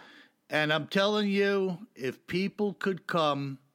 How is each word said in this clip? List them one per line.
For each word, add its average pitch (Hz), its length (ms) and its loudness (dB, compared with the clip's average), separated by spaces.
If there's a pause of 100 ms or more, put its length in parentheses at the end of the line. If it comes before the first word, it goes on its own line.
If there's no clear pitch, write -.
(500)
And 151 220 2
I'm 156 160 0
telling 208 420 2
you, 196 500 2 (160)
if 123 320 -8
people 196 480 -2
could 190 320 -4
come 139 500 0 (180)